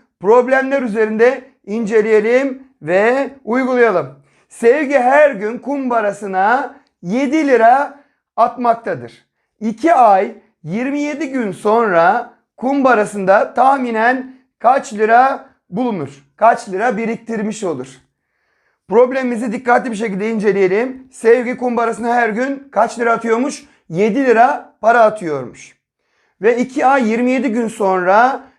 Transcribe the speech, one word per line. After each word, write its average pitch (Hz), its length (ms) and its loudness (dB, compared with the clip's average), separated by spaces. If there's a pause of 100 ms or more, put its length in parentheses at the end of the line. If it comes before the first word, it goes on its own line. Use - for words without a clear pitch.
(200)
problemler 262 640 2
üzerinde 220 600 0 (220)
inceleyelim 226 1000 0 (180)
ve 226 480 0 (140)
uygulayalım. 233 640 0 (420)
Sevgi 269 500 2
her 277 320 4
gün 240 260 -6
kumbarasına 226 1160 -2 (260)
yedi 277 460 -2
lira 254 520 2 (360)
atmaktadır. 226 920 -4 (340)
İki 226 340 -2
ay 214 420 4 (280)
yirmi 247 360 -4
yedi 294 300 -6
gün 240 220 -4
sonra 196 840 0 (240)
kumbarasında 226 960 0
tahminen 247 840 0 (240)
kaç 262 340 0
lira 240 560 0 (200)
bulunur? 190 560 -6 (100)
Kaç 220 340 0
lira 202 280 -4
biriktirmiş 220 680 -8
olur? 139 240 -8 (1000)
Problemimizi 247 640 0
dikkatli - 400 -2
bir 220 40 -8
şekilde 202 340 -6
inceleyelim. 208 840 -2
Sevgi 233 460 0
kumbarasına 233 560 -4
her 240 160 0
gün 262 420 -6
kaç 226 280 -2
lira 233 140 0
atıyormuş? 226 520 -4 (240)
Yedi 214 360 0
lira 247 560 2
para 233 200 4
atıyormuş. 160 760 -4 (640)
Ve 233 160 2
iki 254 280 -2
ay 262 240 2
yirmi 247 220 0
yedi 262 180 -2
gün 226 180 -2
sonra 196 760 0 (180)